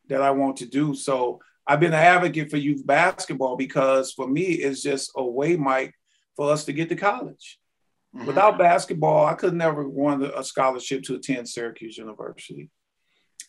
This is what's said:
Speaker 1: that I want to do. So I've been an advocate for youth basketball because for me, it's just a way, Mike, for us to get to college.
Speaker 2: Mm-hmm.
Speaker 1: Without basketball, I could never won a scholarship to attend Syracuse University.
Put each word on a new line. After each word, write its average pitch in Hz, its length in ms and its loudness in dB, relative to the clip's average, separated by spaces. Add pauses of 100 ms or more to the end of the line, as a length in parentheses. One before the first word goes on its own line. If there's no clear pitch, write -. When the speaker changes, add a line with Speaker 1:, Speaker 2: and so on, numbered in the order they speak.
Speaker 1:
that 135 140 0
I 139 100 4
want 135 260 0
to - 80 -10
do. 139 300 0
So 123 460 -2 (260)
I've 147 140 4
been 170 120 4
an 156 60 2
advocate 165 500 4
for 151 80 -4
youth 139 300 -2
basketball 139 680 0
because 135 560 0
for 131 140 -8
me, 147 160 0
it's 143 380 -2
just 139 340 -4
a 135 80 -4
way, 139 340 0
Mike, 135 360 0 (420)
for 143 160 0
us 151 140 0
to 143 80 -6
get 165 160 -4
to 175 60 -4
college. - 640 -6 (560)
Speaker 2:
Mm-hmm. 123 100 -14
Speaker 1:
Without 190 320 4
basketball, 156 680 4
I 160 80 0
could 175 180 0
never 156 340 -2
won 139 360 0
a 139 200 -6
scholarship 131 600 -2
to 135 120 -8
attend 127 320 -6
Syracuse 113 500 -10
University. - 720 -16 (760)